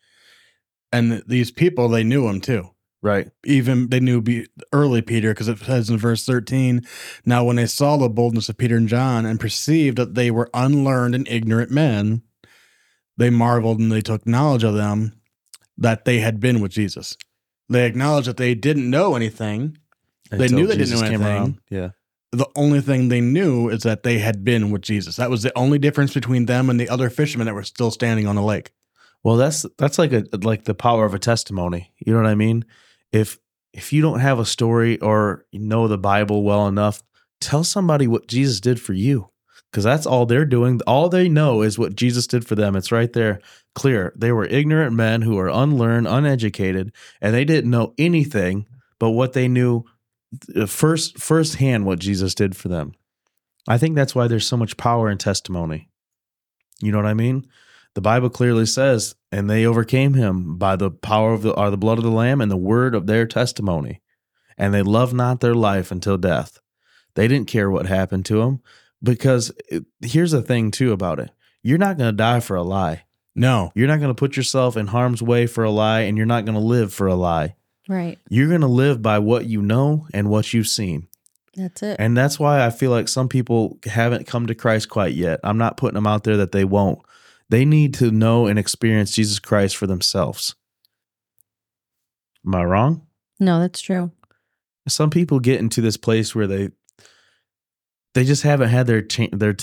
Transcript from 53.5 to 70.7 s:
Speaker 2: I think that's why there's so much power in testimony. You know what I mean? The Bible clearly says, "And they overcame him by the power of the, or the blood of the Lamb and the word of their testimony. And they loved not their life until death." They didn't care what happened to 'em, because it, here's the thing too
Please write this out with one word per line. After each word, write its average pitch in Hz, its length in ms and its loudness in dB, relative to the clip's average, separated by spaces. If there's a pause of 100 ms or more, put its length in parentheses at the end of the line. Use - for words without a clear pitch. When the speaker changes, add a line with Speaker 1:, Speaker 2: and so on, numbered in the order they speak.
Speaker 2:
I 113 100 2
think 160 180 0
that's 139 200 0
why 120 120 0
there's 117 200 -2
so 127 100 -2
much 113 200 -4
power 117 320 0
in 101 80 -2
testimony. 85 720 -6 (920)
You 104 100 -2
know 104 60 0
what 104 100 0
I 107 60 0
mean? 123 340 -2 (460)
The 101 80 -6
Bible 120 280 2
clearly 120 380 2
says, 127 480 0 (160)
"And 101 180 -2
they 110 160 2
overcame 117 480 2
him 92 440 0
by 95 180 0
the 95 160 -2
power 110 420 0
of 107 80 -2
the, 107 100 0
or 101 200 0
the 101 60 -2
blood 110 200 2
of 113 60 -2
the 113 80 0
Lamb 120 300 2
and 104 100 0
the 95 60 0
word 117 360 2
of 95 140 -2
their 110 180 2
testimony. 95 760 -4 (540)
And 101 160 0
they 101 120 2
loved 120 320 2
not 123 240 0
their 120 160 2
life 98 360 0
until 92 260 -2
death." 87 420 -2 (560)
They 107 120 2
didn't 127 200 0
care 101 240 0
what 92 160 -2
happened 95 400 -2
to 107 160 2
'em, 127 160 -2 (420)
because 123 500 0 (180)
it, 82 140 -6 (180)
here's 156 300 0
the 131 120 2
thing 113 260 0
too 123 220 -2